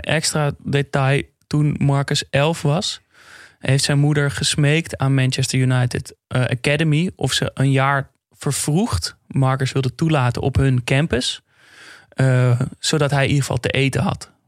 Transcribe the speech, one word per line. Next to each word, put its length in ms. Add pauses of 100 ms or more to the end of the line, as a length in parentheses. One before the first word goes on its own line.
extra 580
detail. 640 (240)
Toen 320
Marcus 520
elf 320
was, 380 (580)
heeft 260
zijn 140
moeder 320
gesmeekt 680
aan 160
Manchester 440
United, 580 (100)
eh, 140
Academy 760
of 160
ze 220
een 160
jaar 400 (200)
vervroegd 840 (100)
Marcus 460
wilde 220
toelaten 480
op 140
hun 280
campus, 580 (680)
eh, 520 (180)
zodat 320
hij 120
in 60
ieder 160
geval 160
te 100
eten 320
had. 280 (180)